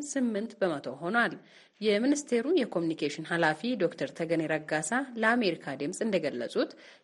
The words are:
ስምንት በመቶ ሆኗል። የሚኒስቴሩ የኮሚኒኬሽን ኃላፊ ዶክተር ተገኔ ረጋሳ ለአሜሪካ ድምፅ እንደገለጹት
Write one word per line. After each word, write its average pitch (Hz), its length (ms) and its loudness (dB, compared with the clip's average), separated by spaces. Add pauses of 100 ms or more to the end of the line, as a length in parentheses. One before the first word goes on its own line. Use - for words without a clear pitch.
ስምንት 226 520 -2
በመቶ 160 300 0 (100)
ሆኗል። 202 360 0 (480)
የሚኒስቴሩ 233 720 2
የኮሚኒኬሽን 165 720 0
ኃላፊ 165 360 2 (140)
ዶክተር 165 360 0
ተገኔ 165 340 0
ረጋሳ 156 440 -2 (260)
ለአሜሪካ 220 600 2
ድምፅ 143 260 -4
እንደገለጹት 160 720 0 (320)